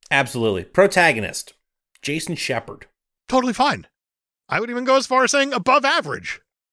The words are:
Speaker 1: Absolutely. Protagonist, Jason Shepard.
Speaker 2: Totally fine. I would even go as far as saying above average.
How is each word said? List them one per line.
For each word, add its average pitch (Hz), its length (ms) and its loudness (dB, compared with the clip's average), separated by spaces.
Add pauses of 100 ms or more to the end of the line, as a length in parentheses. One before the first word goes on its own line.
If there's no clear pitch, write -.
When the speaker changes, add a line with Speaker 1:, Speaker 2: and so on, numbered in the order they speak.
(100)
Speaker 1:
Absolutely. 117 540 0
Protagonist, 160 880 2 (500)
Jason 156 340 -6
Shepard. - 500 -8 (420)
Speaker 2:
Totally 254 240 0
fine. 254 340 -2 (640)
I 143 100 0
would 226 120 -4
even 247 140 -6
go 262 120 4
as 262 100 0
far 254 180 2
as 233 80 2
saying 277 200 0
above 254 320 2
average. 170 560 -4 (320)